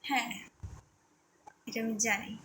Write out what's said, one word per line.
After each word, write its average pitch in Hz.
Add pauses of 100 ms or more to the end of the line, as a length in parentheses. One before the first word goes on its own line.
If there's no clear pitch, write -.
হ্যাঁ, 240 (1300)
এটা 226
আমি 226
জানি 208